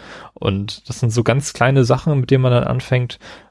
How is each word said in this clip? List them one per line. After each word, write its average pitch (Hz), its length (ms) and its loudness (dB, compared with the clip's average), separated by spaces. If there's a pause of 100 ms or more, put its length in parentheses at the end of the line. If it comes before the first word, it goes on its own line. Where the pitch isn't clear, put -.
(320)
Und 101 560 -6
das - 120 -10
sind 117 100 0
so 117 120 0
ganz 127 300 0
kleine 131 320 4
Sachen, 131 360 2
mit 123 100 0
denen 131 120 4
man 127 100 4
dann 123 120 2
anfängt 123 540 -2 (320)